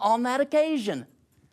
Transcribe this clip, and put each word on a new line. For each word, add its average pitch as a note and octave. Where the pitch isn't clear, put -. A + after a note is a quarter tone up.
on A3+
that B3+
occasion. C#4+